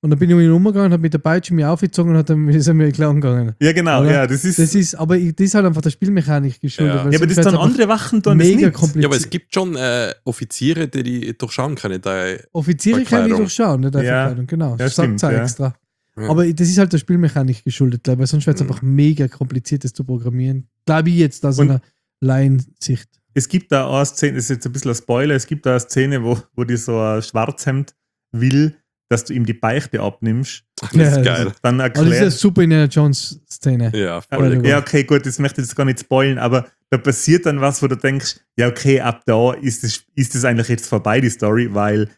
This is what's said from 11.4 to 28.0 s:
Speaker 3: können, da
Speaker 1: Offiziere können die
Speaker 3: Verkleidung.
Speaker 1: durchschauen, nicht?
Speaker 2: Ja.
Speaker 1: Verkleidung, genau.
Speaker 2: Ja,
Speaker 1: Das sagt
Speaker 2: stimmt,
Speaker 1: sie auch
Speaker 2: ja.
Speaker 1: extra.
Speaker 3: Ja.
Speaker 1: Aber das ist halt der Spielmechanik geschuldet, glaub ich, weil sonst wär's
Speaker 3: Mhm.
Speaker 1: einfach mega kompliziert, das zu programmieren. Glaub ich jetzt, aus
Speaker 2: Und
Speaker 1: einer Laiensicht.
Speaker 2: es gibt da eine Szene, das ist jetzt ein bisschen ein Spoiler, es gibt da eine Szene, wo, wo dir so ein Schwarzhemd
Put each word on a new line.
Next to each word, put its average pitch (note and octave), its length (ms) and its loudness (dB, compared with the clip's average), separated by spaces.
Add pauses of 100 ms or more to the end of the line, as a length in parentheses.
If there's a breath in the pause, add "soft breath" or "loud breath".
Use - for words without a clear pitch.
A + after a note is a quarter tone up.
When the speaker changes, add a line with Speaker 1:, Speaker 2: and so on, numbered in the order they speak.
Speaker 3:
können, F#2+ 260 -8
da F#2+ 240 -4 (280)
Speaker 1:
Offiziere E3+ 420 0
können B3+ 100 0
die - 60 -10
Speaker 3:
Verkleidung. A3+ 300 2
Speaker 1:
durchschauen, F#3 420 0
nicht? C3+ 140 -2
Speaker 2:
Ja. C#3 40 2
Speaker 1:
Verkleidung, B2+ 460 -2
genau. D#3+ 240 -4
Speaker 2:
Ja, A2+ 80 -4
Speaker 1:
Das B2+ 160 -2
sagt - 120 2
Speaker 2:
stimmt, G#2 140 -2
Speaker 1:
sie E3 60 0
auch C#3+ 60 2
Speaker 2:
ja. A2+ 100 0
Speaker 1:
extra. B2 320 -4 (420)
Speaker 3:
Ja. G#2+ 140 -8
Speaker 1:
Aber E3 200 2
das E3 200 0
ist F#3 80 2
halt F#3+ 160 2
der D#3+ 40 2
Spielmechanik D3 640 0
geschuldet, B2 400 -2
glaub B2+ 120 0
ich, B2+ 60 -2
weil C3+ 60 0
sonst D3 200 0
wär's D3+ 160 0
Speaker 3:
Mhm. C3 60 -2
Speaker 1:
einfach B2 120 -6
mega C#3+ 480 2
kompliziert, C3 560 -6
das B2+ 80 -6
zu - 120 -12
programmieren. B2+ 600 -4 (200)
Glaub D#3+ 220 2
ich F3 80 2
jetzt, D#3 280 0
aus C#3 140 0
Speaker 2:
Und C#3+ 140 4
Speaker 1:
einer C3 100 0 (400)
Laiensicht. C3 880 0 (240)
Speaker 2:
es C3+ 140 0
gibt F#3 220 -2
da C3+ 240 0
eine C#3 120 0
Szene, C#3 300 -4
das B2 80 -4
ist - 60 -8
jetzt B2 160 -4
ein A#2+ 60 -8
bisschen B2 200 -4
ein - 20 -2
Spoiler, C3 400 -2
es B2+ 120 -2
gibt D3 200 -6
da B2+ 60 2
eine B2 80 2
Szene, C3+ 440 -2
wo, A#2 140 0 (160)
wo A#2+ 100 -4
dir A#2+ 140 -2
so A#2 200 -4
ein A2 220 -2
Schwarzhemd C3 760 -4 (380)